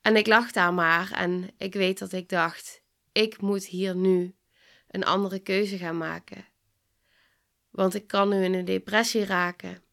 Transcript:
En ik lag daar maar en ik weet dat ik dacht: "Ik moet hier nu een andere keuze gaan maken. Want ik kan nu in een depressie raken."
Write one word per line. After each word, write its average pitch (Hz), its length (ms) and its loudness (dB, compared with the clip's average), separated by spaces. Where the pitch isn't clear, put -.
En 220 160 4
ik 214 100 4
lag 226 240 4
daar 175 240 2
maar 170 380 2
en 180 440 -4
ik 190 180 -8
weet 190 240 0
dat 185 140 -12
ik 185 160 -8
dacht: - 540 -4
"Ik 214 280 0
moet 196 240 -2
hier 185 320 -4
nu 185 400 2
een 190 160 -4
andere 190 340 0
keuze 196 400 -2
gaan 170 200 -6
maken. 165 460 -10
Want 190 240 0
ik 208 120 -8
kan 202 220 2
nu 196 160 4
in 185 100 2
een 185 100 -2
depressie 208 600 0
raken." 180 580 -4